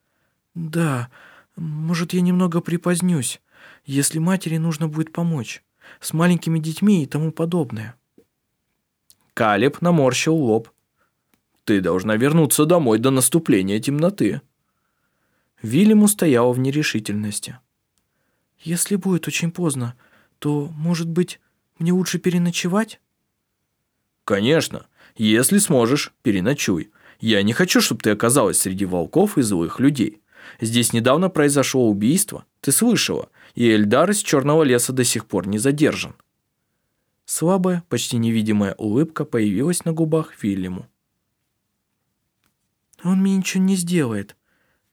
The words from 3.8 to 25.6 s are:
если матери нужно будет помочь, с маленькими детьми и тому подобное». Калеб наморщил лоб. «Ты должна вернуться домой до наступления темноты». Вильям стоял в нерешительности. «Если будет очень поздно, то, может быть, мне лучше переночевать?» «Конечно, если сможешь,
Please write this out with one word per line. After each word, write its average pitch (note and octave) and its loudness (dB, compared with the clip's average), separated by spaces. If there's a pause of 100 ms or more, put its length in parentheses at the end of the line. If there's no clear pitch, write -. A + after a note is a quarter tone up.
если C#3 -2
матери E3+ -2
нужно D#3+ -2
будет D#3 -6
помочь, E3 -6 (360)
с - -12
маленькими E3 0
детьми D#3+ 2
и C3 -8
тому D#3+ -2
подобное». D3 -4 (1400)
Калеб A2 0
наморщил D#3+ 2
лоб. A#2 0 (920)
«Ты G2+ 2
должна F#2 0
вернуться D3+ 2
домой D3+ 4
до C3 2
наступления B2 2
темноты». C#3+ -2 (1200)
Вильям G#3 4
стоял B2+ 2
в B2 -4
нерешительности. G#2+ -4 (1000)
«Если E3+ -4
будет F#3 0
очень E3 -4
поздно, C3 -4 (440)
то, D3 -4
может E3 -2
быть, F3 -4 (400)
мне E3+ 0
лучше F#3 -2
переночевать?» F3+ -2 (1300)
«Конечно, A#2 0 (300)
если A2+ 2
сможешь, D3 0 (100)